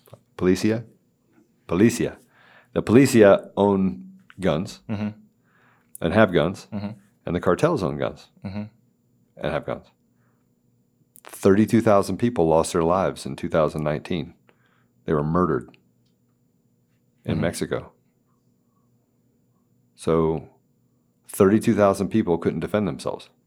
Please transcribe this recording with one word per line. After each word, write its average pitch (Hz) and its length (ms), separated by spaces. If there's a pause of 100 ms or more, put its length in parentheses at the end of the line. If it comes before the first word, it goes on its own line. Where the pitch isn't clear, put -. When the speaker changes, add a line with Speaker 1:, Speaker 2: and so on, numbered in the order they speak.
(360)
Speaker 1:
policia? 107 480 (840)
Policia. 87 480 (560)
The 82 100
policia 110 760
own 98 540 (300)
guns 90 400 (100)
Speaker 2:
Mm-hmm. 107 200 (920)
Speaker 1:
and 82 120
have 104 200
guns, 85 400
Speaker 2:
Mm-hmm. 101 180 (360)
Speaker 1:
and 85 100
the 90 40
cartels 113 440
own 71 120
guns 64 300 (180)
Speaker 2:
Mm-hmm. 104 200 (720)
Speaker 1:
and - 160
have - 140
guns. - 200 (1400)
Thirty-two 104 580
thousand 101 360
people 120 320
lost 80 240
their 87 100
lives 82 420
in 67 120
two - 120
thousand 76 360
nineteen. 76 500 (720)
They - 100
were 73 80
murdered 78 480 (1500)
in 80 100
Speaker 2:
Mm-hmm. 80 80
Speaker 1:
Mexico. 73 500 (2000)
So 80 540 (800)
thirty-two 104 460
thousand 98 340
people 87 300
couldn't 82 220
defend 98 280
themselves. - 400 (180)